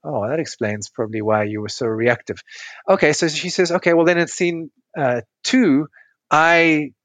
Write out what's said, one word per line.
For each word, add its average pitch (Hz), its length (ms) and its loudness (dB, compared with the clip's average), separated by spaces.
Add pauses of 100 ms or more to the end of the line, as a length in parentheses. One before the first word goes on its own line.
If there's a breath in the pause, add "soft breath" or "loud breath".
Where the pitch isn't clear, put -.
Oh, 117 240 -4
that 156 100 -4
explains 107 500 -6
probably 110 340 -6
why 107 220 0
you 107 160 -6
were 107 80 -10
so - 180 -6
reactive." 113 540 -2 (480 loud breath)
Okay, 185 240 4
so 170 140 0
she 160 240 -4
says, 175 220 0
"Okay, 175 220 2
well 165 120 4
then 175 120 4
in 170 100 0
scene, 170 420 -4 (260)
uh, 123 260 0 (200)
two, 156 460 2 (420 soft breath)
I 160 640 4 (120)